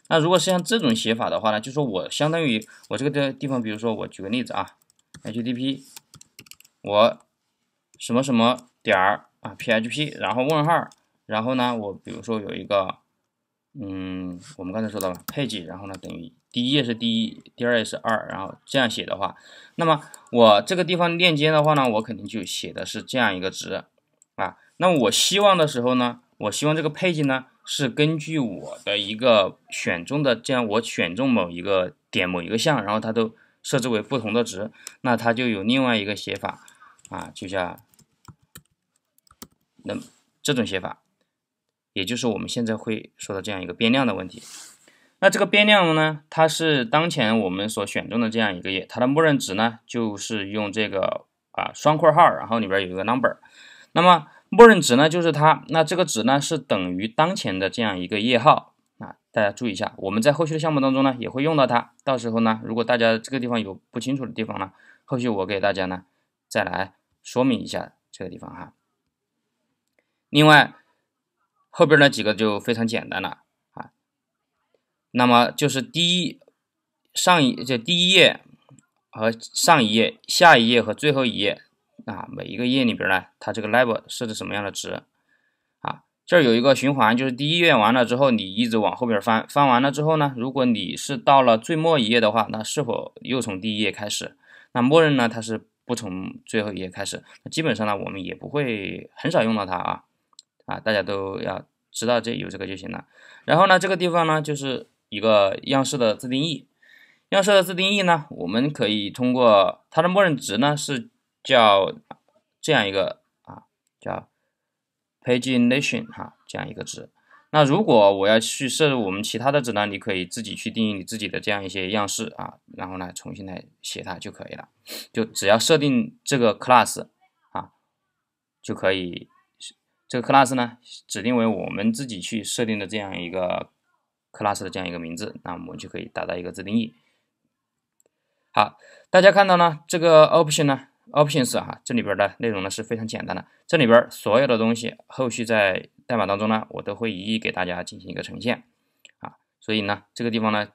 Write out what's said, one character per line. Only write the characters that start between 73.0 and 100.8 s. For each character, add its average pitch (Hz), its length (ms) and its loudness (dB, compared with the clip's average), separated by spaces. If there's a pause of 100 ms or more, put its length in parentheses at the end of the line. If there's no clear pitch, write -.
单 95 120 -6
了 - 220 -10 (300)
啊。 - 180 -18 (1200)
那 123 160 2
么 120 240 6
就 147 180 -2
是 123 140 -4
第 175 400 -2
一， - 180 -8 (720)
上 175 300 2
一， 117 220 0
这 127 120 -2
第 175 320 0
一 185 40 2
页 160 280 6 (720)
和 110 220 -2
上 143 500 2
一 104 100 0
页、 110 340 2
下 165 300 8
一 113 120 4
页 120 120 4
和 107 140 -2
最 147 180 0
后 131 140 0
一 95 120 -4
页 98 220 -2 (460)
啊， 92 240 -10
每 95 140 -12
一 90 120 -12
个 123 100 -2
页 131 180 2
里 107 100 0
边 92 140 -4
呢， 92 180 0 (120)
它 107 140 -8
这 113 80 -8
个 104 80 -6
label 117 380 2
设 - 200 -8
置 110 60 -8
什 98 140 -10
么 92 80 -8
样 101 100 -4
的 98 60 -6
值 92 320 -10 (800)
啊？ - 240 -10 (200)
这 180 140 4
儿 156 40 6
有 117 120 6
一 120 80 2
个 135 120 6
循 131 200 -2
环， 117 200 4
就 131 120 -2
是 131 60 -4
第 143 180 -4
一 170 80 0
页 165 160 4
完 110 180 4
了 127 140 4
之 120 100 -2
后， 139 140 4
你 98 240 -2
一 117 120 0
直 113 120 0
往 95 180 0
后 123 100 -6
边 110 140 0
翻， 113 280 0
翻 143 180 2
完 123 160 4
了 135 100 0
之 147 100 -4
后 160 140 0
呢， 143 200 0
如 123 140 -6
果 127 140 -2
你 98 320 -2
是 139 220 -8
到 139 240 6
了 127 160 6
最 160 180 -4
末 160 220 2
一 110 80 2
页 120 120 2
的 107 140 2
话， 110 160 0
那 110 160 -8
是 - 180 -6
否 - 380 -6
又 127 180 -4
从 104 220 -6
第 107 160 -6
一 - 40 -6
页 98 120 0
开 104 160 -10
始？ - 280 -10 (360)
那 123 80 -2
默 147 220 6
认 147 140 4
呢， 120 120 2
它 113 140 -8
是 110 240 -8 (180)
不 123 100 -6
从 92 520 -10
最 110 160 -2
后 104 100 -6
一 92 80 -10
页 92 80 -8
开 98 160 -10
始。 - 180 -10 (200)
那 - 80 -16
基 - 100 -4
本 143 160 0
上 110 100 -2
呢， 104 80 0
我 95 140 -6
们 92 160 -10
也 90 100 -10
不 - 140 -14
会 107 640 -6
很 - 160 -6
少 165 120 2
用 113 120 0
到 101 120 -2
它 90 80 -6
啊， - 300 -6 (600)
啊， 95 160 -10